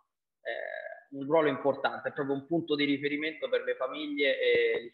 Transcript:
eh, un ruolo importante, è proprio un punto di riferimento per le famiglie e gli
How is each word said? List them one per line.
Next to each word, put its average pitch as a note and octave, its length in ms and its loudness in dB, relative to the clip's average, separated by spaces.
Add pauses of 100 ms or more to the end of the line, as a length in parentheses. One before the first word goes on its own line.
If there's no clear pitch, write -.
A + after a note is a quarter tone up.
(420)
eh, - 760 -8
un C3+ 80 -6
ruolo D#3 220 4
importante, C3 600 0
è - 20 -6
proprio C#3 220 -2
un C3+ 120 -6
punto E3 280 0
di C#3+ 100 2
riferimento C#3+ 640 -2
per B2 140 2
le B2 140 -2
famiglie C#3+ 640 0
e A#2 440 4
gli A#2+ 120 -12